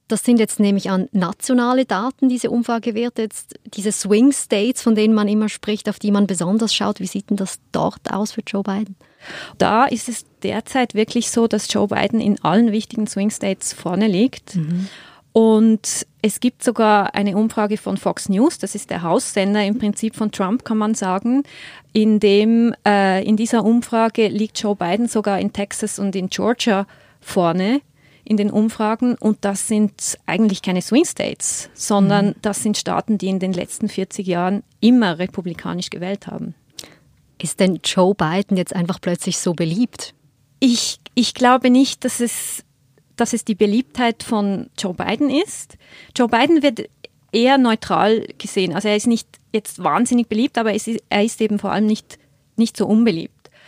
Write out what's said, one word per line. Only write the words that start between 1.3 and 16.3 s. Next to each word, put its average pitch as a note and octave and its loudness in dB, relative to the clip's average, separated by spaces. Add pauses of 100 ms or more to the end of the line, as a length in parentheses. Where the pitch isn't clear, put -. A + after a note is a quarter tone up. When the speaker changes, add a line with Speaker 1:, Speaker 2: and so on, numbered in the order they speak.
Speaker 1:
Daten, A#3+ 0
diese B3 -2
Umfragewerte, A#3 -2
jetzt - -10 (160)
diese G3+ -2
Swing G3+ 4
States, G#3 -2
von A3+ 2
denen G#3+ 4
man G#3 2
immer G#3+ 0
spricht, - -6
auf G#3 -6
die G#3 0
man G3+ 2
besonders G3 0
schaut. G#3 -2
Wie F#3 -6
sieht - -8
denn G3+ 0
das G3 -6 (140)
dort - -4
aus G#3 -4
für A3 -8
Joe G3+ -4
Biden? G3 -6 (640)
Speaker 2:
Da G#3+ 4
ist B3 -4
es - -8 (200)
derzeit A#3 -4
wirklich A3+ 0
so, A#3 2
dass - -2
Joe G#3 2
Biden A3 0
in G3+ 0
allen G#3+ 4
wichtigen G#3+ -4
Swing G3+ -2
States - -6
vorne F3+ -2
liegt. G#3 0
Speaker 1:
Mhm. F3 -2 (460)
Speaker 2:
Und A3 4 (160)
es G#3+ -2